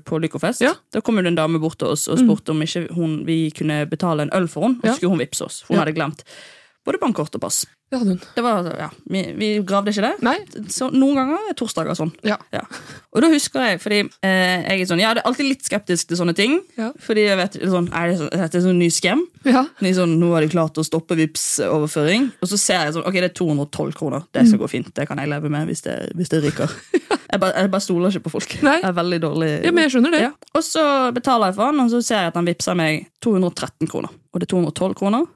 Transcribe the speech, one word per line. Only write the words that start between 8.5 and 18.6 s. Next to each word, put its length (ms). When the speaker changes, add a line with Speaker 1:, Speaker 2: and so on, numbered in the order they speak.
Speaker 1:
ja, 120
vi, 240
vi 320
gravde 240
ikke 160
det. 160
Speaker 2:
Nei. 160
Speaker 1:
Så 240
noen 220
ganger 340
er 60
torsdager 420
sånn. 140
Speaker 2:
Ja. 140
Speaker 1:
Ja. 80
Og 80
da 80
husker 360
jeg, 160
fordi, 180
eh, 480
jeg 120
er 40
sånn, 160
ja, 140
det 100
er 40
alltid 200
litt 160
skeptisk 420
til 100
sånne 180
ting, 260
Speaker 2:
Ja. 220
Speaker 1:
fordi 260
jeg 120
vet, 160
sånn, 260
er 200
det 80
sånn, 100
dette 260
er 60